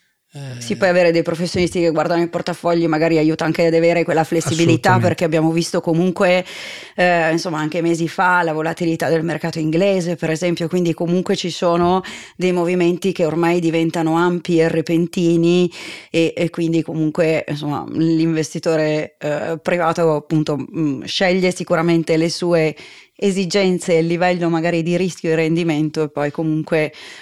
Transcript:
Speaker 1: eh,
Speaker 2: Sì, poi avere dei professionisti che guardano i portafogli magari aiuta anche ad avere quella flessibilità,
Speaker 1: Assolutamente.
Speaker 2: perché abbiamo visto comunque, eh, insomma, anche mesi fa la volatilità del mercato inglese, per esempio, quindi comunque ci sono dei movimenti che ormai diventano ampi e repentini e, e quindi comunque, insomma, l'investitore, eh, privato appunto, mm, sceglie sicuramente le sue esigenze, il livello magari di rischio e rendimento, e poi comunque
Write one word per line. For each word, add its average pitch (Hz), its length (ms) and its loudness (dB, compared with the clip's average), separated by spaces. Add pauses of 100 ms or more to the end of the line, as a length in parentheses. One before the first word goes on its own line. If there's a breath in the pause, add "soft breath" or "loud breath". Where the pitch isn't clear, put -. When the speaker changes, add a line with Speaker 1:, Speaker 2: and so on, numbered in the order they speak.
(340)
Speaker 1:
eh, 131 280 -14
Speaker 2:
Sì, 170 140 -6
poi 185 120 0
avere 175 240 4
dei 165 80 2
professionisti 170 580 -2
che 170 120 2
guardano 160 320 0
i 170 80 -2
portafogli 170 560 -2
magari 165 320 2
aiuta 156 260 2
anche 165 220 2
ad 160 80 2
avere 170 280 4
quella 160 220 2
flessibilità, 165 680 2
Speaker 1:
Assolutamente. 185 160 4
Speaker 2:
perché 165 160 0
abbiamo 160 280 2
visto 165 300 -2
comunque, 180 600 2 (540 loud breath)
eh, 170 360 2
insomma, 165 260 -2
anche 151 240 -4
mesi 165 260 0
fa 180 340 2
la 165 120 -2
volatilità 165 560 -2
del 160 140 0
mercato 165 340 -4
inglese, 170 580 0
per 160 140 -4
esempio, 170 380 -2
quindi 170 260 0
comunque 180 420 0
ci 180 140 -6
sono 175 520 0 (320 loud breath)
dei 185 180 0
movimenti 180 600 0
che 175 140 0
ormai 170 340 0
diventano 165 560 0
ampi 175 420 0
e 160 100 4
repentini 170 1040 2 (400 loud breath)
e, 165 240 2
e 170 140 -2
quindi 165 320 0
comunque, 160 680 0
insomma, 147 440 -6
l'investitore, 160 1300 -2
eh, 147 440 -4
privato 165 520 0
appunto, 151 420 -2
mm, 143 480 -4
sceglie 185 500 0
sicuramente 165 600 2
le 160 140 2
sue 165 440 0 (400 loud breath)
esigenze, 190 800 0
il 160 120 4
livello 175 420 0
magari 165 340 0
di 175 140 0
rischio 175 340 -2
e 160 60 2
rendimento, 160 680 0
e 147 80 -2
poi 147 220 -4
comunque 156 600 -2 (300 loud breath)